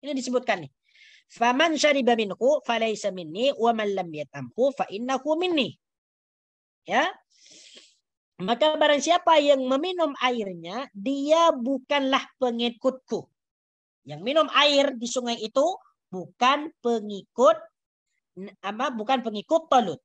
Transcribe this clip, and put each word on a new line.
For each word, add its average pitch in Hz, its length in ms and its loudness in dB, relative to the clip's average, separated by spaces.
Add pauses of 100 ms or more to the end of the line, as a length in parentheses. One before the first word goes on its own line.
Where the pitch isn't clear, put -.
Ini 277 80 -10
disebutkan 247 560 -4
nih. - 40 -20 (600)
"Faman 269 480 2
syariba 262 400 4
minhu 226 480 0
falaysa 220 480 -2
minni 185 400 -2
wa 233 160 2
man 214 240 -2
lam 180 160 -4
yatamhu 151 640 -4
fa - 160 -4
innahu 262 480 -2
minni." 320 360 0 (1080)
Ya. 240 240 0 (1300)
Maka 240 400 0
barang 294 240 4
siapa 339 400 4
yang 269 240 4
meminum 311 560 -2
airnya, 208 720 -4
dia 277 560 2
bukanlah 269 720 0 (160)
pengikutku. 240 880 -2 (800)
Yang 147 160 -14
minum 294 320 2
air 277 400 4
di 233 160 -8
sungai 240 320 -4
itu 285 320 0 (320)
bukan 262 720 -2
pengikut, 233 800 0 (1040)
apa, 233 320 -4
bukan 240 320 -2
pengikut 233 400 -2
Talut. 214 380 2